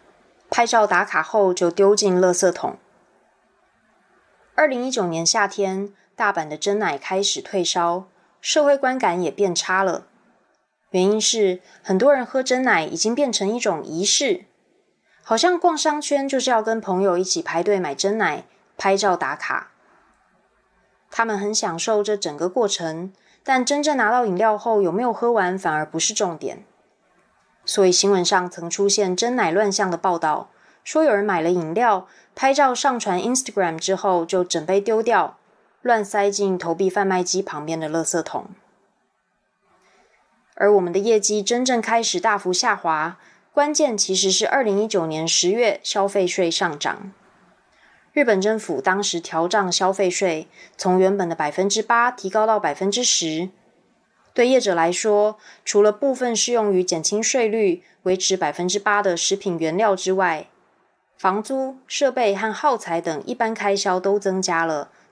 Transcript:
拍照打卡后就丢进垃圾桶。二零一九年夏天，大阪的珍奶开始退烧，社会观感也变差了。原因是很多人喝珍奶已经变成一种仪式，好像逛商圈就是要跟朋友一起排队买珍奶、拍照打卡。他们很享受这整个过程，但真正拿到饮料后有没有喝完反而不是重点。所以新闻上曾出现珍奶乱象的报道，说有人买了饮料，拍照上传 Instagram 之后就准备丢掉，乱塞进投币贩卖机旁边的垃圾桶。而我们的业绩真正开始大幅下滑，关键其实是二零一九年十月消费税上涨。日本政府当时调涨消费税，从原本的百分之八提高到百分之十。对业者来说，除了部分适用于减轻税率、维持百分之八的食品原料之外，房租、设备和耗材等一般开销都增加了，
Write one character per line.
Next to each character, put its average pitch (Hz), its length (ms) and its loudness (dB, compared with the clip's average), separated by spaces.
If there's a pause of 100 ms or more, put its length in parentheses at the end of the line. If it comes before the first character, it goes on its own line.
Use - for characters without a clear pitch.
(500)
拍 240 160 2
照 226 220 4
打 180 160 2
卡 180 180 -2
后 196 320 2
就 180 160 0
丢 196 240 4
进 202 240 2
垃 185 140 4
圾 180 220 2
桶。 - 240 -8 (1800)
二 311 60 6
零 254 180 -4
一 262 60 -6
九 226 160 0
年 165 180 -2
夏 208 220 2
天， 196 440 -4 (240)
大 214 160 0
阪 156 160 -4
的 151 80 -8
珍 202 220 -2
奶 180 180 -2
开 190 280 -4
始 175 180 -4
退 185 220 -2
烧， 170 440 -2 (320)
社 - 240 0
会 285 140 4
观 262 220 -2
感 180 200 0
也 165 120 -2
变 190 240 0
差 185 260 0
了。 185 240 -2 (880)
原 185 120 2
因 208 160 2
是 196 420 0 (200)
很 190 160 0
多 262 160 6
人 254 100 0
喝 254 200 -2
珍 254 180 0
奶 196 240 2
已 - 100 -8
经 220 200 -2
变 269 180 0
成 196 160 -2
一 233 100 -2
种 185 240 -2
仪 165 220 -6
式， - 400 0 (800)
好 - 120 -2
像 339 220 2
逛 339 180 2
商 302 240 0
圈 277 300 -2
就 269 100 0
是 254 120 -2
要 226 100 2
跟 226 180 -2
朋 190 220 -2
友 185 160 2
一 180 60 2
起 185 180 -2
排 165 220 -4
队 202 160 2
买 165 160 -6
珍 202 240 -2
奶、 156 260 -2 (320)
拍 196 180 2
照 196 220 2
打 147 180 -4
卡。 - 360 -6 (1400)
他 - 160 -2
们 214 140 -2
很 208 120 -4
享 185 280 -4
受 208 240 0
这 208 120 -2
整 165 220 -6
个 165 100 -2
过 208 200 0
程， 170 440 -6 (320)
但 254 220 0
真 285 160 0
正 294 160 0
拿 220 140 2
到 247 160 2
饮 180 100 -2
料 214 180 2
后 208 280 2
有 170 80 2
没 190 100 -2
有 247 100 0
喝 233 200 0
完 190 260 0
反 185 160 -4
而 151 100 -2
不 151 160 -8
是 185 140 -2
重 175 240 -4
点。 147 260 -10 (1040)
所 - 180 2
以 185 80 6
新 196 200 2
闻 185 120 2
上 180 240 0
曾 170 220 -12
出 202 180 0
现 190 280 0
珍 240 200 -2
奶 196 160 0
乱 202 200 2
象 196 180 -2
的 170 80 -2
报 175 220 0
道， 151 320 -4 (320)
说 320 200 0
有 262 120 4
人 202 100 0
买 185 160 0
了 165 80 0
饮 170 240 -2
料， 202 340 2 (260)
拍 269 200 2
照 269 200 4
上 247 260 -2
传 185 200 -2
Instagram 185 580 -2
之 190 180 -2
后 185 300 0
就 180 180 0
准 170 220 -4
备 190 160 2
丢 220 220 0
掉， 208 340 0 (440)
乱 233 220 2
塞 202 280 0
进 196 260 0
投 170 160 -4
币 190 160 0
贩 196 160 0
卖 185 160 0
机 180 200 -2
旁 151 240 -8
边 160 140 -4
的 160 80 -4
垃 160 160 -2
圾 160 200 -2
桶。 - 240 -8 (2000)
而 202 180 4
我 196 80 6
们 175 100 -2
的 175 60 -2
业 214 220 2
绩 208 240 -2
真 240 200 0
正 254 160 0
开 226 220 0
始 214 180 -2
大 214 160 2
幅 190 160 -2
下 202 240 0
滑， 165 440 -2 (340)
关 294 180 2
键 294 240 0
其 190 200 -2
实 190 160 0
是 196 160 0
二 269 160 2
零 202 180 0
一 220 60 -2
九 185 180 -2
年 160 220 -4
十 180 240 0
月 226 320 0
消 202 240 -2
费 196 180 0
税 175 240 0
上 165 300 -4
涨。 151 320 -8 (1040)
日 294 100 4
本 214 180 2
政 214 160 0
府 160 240 -6
当 190 220 0
时 175 160 -4
调 165 280 -2
涨 185 240 0
消 190 220 0
费 190 160 0
税， 175 380 -2 (300)
从 185 200 0
原 190 180 4
本 185 140 -2
的 165 60 -6
百 147 160 -2
分 190 180 0
之 214 140 0
八 240 260 2
提 240 180 -6
高 214 200 2
到 220 120 2
百 156 140 -2
分 190 160 -4
之 233 140 -2
十。 165 460 -2 (840)
对 247 140 4
业 254 140 4
者 190 120 0
来 165 180 2
说， 208 460 2 (280)
除 202 160 4
了 208 100 6
部 262 240 0
分 247 180 -2
适 233 200 0
用 214 200 2
于 185 100 2
减 170 200 -2
轻 208 180 -2
税 226 280 0
率、 202 340 0 (200)
维 185 120 0
持 185 220 -2
百 165 140 -2
分 175 140 -4
之 185 140 -2
八 208 220 2
的 190 160 0
食 - 180 -2
品 190 240 -4
原 160 160 -2
料 208 180 2
之 190 200 -2
外， 180 340 -2 (720)
房 196 260 -2
租、 262 420 -4
设 - 260 0
备 240 220 2
和 214 180 -4
耗 262 260 0
材 170 240 -4
等 160 240 -4
一 240 100 -6
般 226 180 -2
开 202 220 0
销 190 240 0
都 196 180 2
增 190 240 -2
加 165 220 0
了， 156 260 -4 (220)